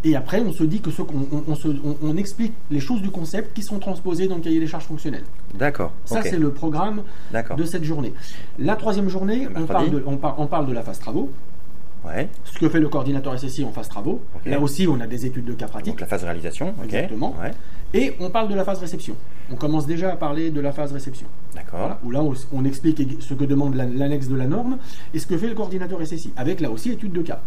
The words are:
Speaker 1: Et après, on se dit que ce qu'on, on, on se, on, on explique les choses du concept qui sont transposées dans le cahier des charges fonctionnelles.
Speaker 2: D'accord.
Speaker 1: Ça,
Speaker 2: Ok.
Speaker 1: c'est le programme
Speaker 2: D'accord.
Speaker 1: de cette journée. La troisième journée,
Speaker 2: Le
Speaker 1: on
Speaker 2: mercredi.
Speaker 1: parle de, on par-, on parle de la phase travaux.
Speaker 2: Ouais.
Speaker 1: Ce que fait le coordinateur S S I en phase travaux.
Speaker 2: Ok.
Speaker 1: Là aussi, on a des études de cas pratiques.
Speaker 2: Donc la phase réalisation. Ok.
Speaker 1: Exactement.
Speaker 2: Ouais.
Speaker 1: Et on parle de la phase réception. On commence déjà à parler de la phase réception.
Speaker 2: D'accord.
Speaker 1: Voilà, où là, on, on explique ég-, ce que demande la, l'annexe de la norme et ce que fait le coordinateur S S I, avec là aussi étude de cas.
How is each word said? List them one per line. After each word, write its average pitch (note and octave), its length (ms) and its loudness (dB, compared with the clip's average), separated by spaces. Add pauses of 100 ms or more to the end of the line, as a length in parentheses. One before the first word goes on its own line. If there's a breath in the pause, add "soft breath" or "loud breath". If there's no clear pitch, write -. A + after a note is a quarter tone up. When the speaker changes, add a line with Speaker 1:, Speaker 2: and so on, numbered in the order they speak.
Speaker 1:
Et D3+ 100 4
après, F#3+ 240 0
on G3+ 120 0
se D#3+ 120 0
dit G3 180 0
que E3 80 0
ce E3 100 0
qu'on, C#3 320 0
on, D3+ 160 0
on D3+ 60 0
se, D3+ 120 -2
on, D3 360 0
on D#3 160 0
explique G#3 340 0 (180)
les D3 80 2
choses G#3+ 220 0
du F#3+ 80 0
concept F3+ 480 0
qui G#3 60 0
sont G3+ 160 0
transposées F#3 500 0
dans F#3 60 0
le E3 80 0
cahier D#3+ 180 2
des D#3+ 60 0
charges D#3 180 -2
fonctionnelles. D3+ 400 0 (300)
Speaker 2:
D'accord. G2+ 380 0 (120)
Speaker 1:
Ça, A3+ 140 0
Speaker 2:
Ok. G3+ 100 0
Speaker 1:
c'est F3+ 80 0
le D3+ 140 2
programme E3 540 0 (280 loud breath)
Speaker 2:
D'accord. A#2 240 0
Speaker 1:
de E3 80 0
cette E3+ 200 0
journée. D3 280 0 (460 loud breath)
La F3 180 2
troisième G#3 320 0
journée, G3 360 0
Speaker 2:
Le - 20 0
Speaker 1:
on - 140 -2
Speaker 2:
mercredi. D#3+ 60 0
Speaker 1:
parle D#3+ 240 2
de, C#3+ 140 2
on C#3 140 0
par-, C#3 200 0
on D3 80 0
parle D3 200 0
de B2+ 80 0
la A2+ 80 -2
phase G#2 160 -2
travaux. F#3+ 340 0 (720)
Speaker 2:
Ouais. F#2+ 240 0 (160)
Speaker 1:
Ce - 140 0
que E3 100 2
fait D#3+ 120 2
le D3+ 100 2
coordinateur C3+ 440 0
S B2 100 0
S B2+ 120 0
I C#3 80 0
en C3 80 0
phase A2+ 160 -2
travaux. D3 320 0 (160)
Speaker 2:
Ok. - 80 0
Speaker 1:
Là C#3+ 160 0
aussi, D3 260 2
on C3+ 140 2
a A2+ 60 0
des A#2+ 180 0
études B2+ 220 0
de A#2+ 80 0
cas B2 140 0
pratiques. A#2 260 0
Speaker 2:
Donc - 80 0
la F2+ 40 0
phase F2+ 160 0
réalisation. E2+ 580 0
Ok. E2 120 -2
Speaker 1:
Exactement. C#3 480 0
Speaker 2:
Ouais. B2+ 120 0 (420 loud breath)
Speaker 1:
Et B3+ 260 2
on F#3 80 0
parle A3 220 0
de G3 40 0
la F#3+ 100 0
phase F#3+ 160 0
réception. D#3+ 360 0 (340 loud breath)
On B2 60 0
commence D3 300 0
déjà E3+ 260 0
à - 40 -2
parler D#3+ 340 0
de D3 100 0
la C#3+ 120 0
phase C#3 200 0
réception. C3+ 360 0 (260)
Speaker 2:
D'accord. - 240 -2
Speaker 1:
Voilà, B2+ 260 -2
où A#2+ 60 0
là, C#3 120 0
on, C#3+ 120 0 (180)
on C3+ 140 0
explique D3 320 2
ég-, B2+ 220 0
ce - 120 -2
que C3+ 120 2
demande C#3 300 2
la, B2+ 120 0
l'annexe C3+ 420 0
de C3+ 80 2
la B2+ 120 0
norme A#3+ 280 0 (380 loud breath)
et D#3+ 40 0
ce - 80 0
que F3 120 0
fait A3 100 0
le A3+ 60 0
coordinateur F#3 480 0
S D#3+ 100 0
S D#3+ 140 -2
I, - 100 -2
avec E3+ 240 0
là C3 100 0
aussi B2 200 0
étude G#3+ 240 0
de E3+ 80 0
cas. - 240 0